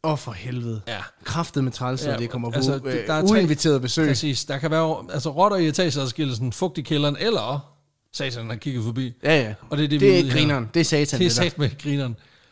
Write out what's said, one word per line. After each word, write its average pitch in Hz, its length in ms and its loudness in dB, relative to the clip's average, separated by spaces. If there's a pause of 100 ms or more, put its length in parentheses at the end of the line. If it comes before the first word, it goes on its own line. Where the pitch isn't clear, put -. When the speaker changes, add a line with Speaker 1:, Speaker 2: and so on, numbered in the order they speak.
Speaker 1:
Åh, 156 140 0
for - 140 -10
helvede. 117 560 -6
Speaker 2:
Ja. 107 120 -6 (240)
Speaker 1:
Kraftedeme 143 460 -2
træls, 127 340 -4
når 143 80 -2
Speaker 2:
Ja, 127 60 -4
Speaker 1:
det 117 120 -4
kommer 120 200 -6
på, 113 60 -4
Speaker 2:
altså, 135 280 0
Speaker 1:
øh, 123 220 -4
Speaker 2:
der 160 80 0
er 160 120 2
tre 208 120 6
Speaker 1:
uinviteret 151 440 4
besøg. 151 260 2
Speaker 2:
Præcis. 135 360 0
Der 139 140 -6
kan 151 120 -2
være, 160 420 0
altså, 151 180 -4
rotter 190 260 2
i 170 120 2
etageadskillelsen, 135 840 -2
fugt - 260 -4
i 151 40 -4
kælderen, 147 380 0
eller 143 560 -2 (360)
satan 120 380 -6
har 120 60 -6
kigget 123 280 -4
forbi. 120 280 -4 (100)
Speaker 1:
Ja, 151 200 4
ja. 107 120 -4 (160)
Speaker 2:
Og 147 80 -4
det 151 60 2
er 147 40 0
det, 147 120 2
Speaker 1:
Det - 80 8
Speaker 2:
vi 190 60 10
Speaker 1:
er - 20 6
Speaker 2:
ved 175 80 6
her. 135 60 -2
Speaker 1:
sgrineren. 135 440 2
Det 170 60 4
er 160 40 6
satan, 147 200 2 (160)
Speaker 2:
Det 180 60 4
er - 20 4
Speaker 1:
det 120 80 2
der. 175 60 2
Speaker 2:
satme 147 280 0 (120)
grineren. 139 340 -2 (360)